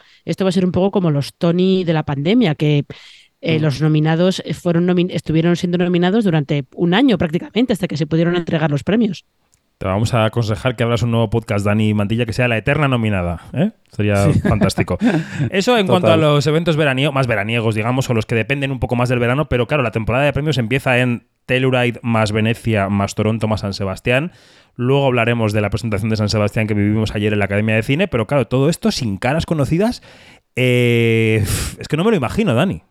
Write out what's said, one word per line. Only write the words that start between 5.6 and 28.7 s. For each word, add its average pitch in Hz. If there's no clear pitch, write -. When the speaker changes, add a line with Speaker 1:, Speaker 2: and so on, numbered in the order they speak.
Speaker 1:
nominados 180
durante 151
un 175
año 233
prácticamente, 180
hasta 170
que 165
se 160
pudieron 170
entregar 165
los 147
premios. 208
Speaker 3:
Te 92
vamos 104
a 110
aconsejar 110
que 120
abras 117
un 117
nuevo 117
podcast, 104
Dani 107
Mantilla, 107
que 113
sea 123
La 117
Eterna 143
Nominada, 101
¿eh? 180
Sería 101
Speaker 2:
Sí. -
Speaker 3:
fantástico. -
Speaker 2:
<laughs> 160
Speaker 3:
Eso 233
en 190
cuanto 180
a 165
Speaker 2:
Total. 160
Speaker 3:
los 143
eventos 160
veraniego-, 143
más 131
veraniegos, 110
digamos, 123
o 127
los 110
que 120
dependen 135
un 131
poco -
más 120
del 123
verano, 127
pero 120
claro, 147
la 113
temporada 117
de 143
premios 147
empieza 123
en 123
Telluride 127
más 110
Venecia 110
más 101
Toronto 110
más 104
San 98
Sebastián. 123
Luego 135
hablaremos 117
de 107
la 104
presentación 107
de 110
San 104
Sebastián 107
que 110
vivimos 107
ayer 107
en 107
la 101
Academia 107
de 113
Cine, 156
pero 113
claro, 139
todo 135
esto 190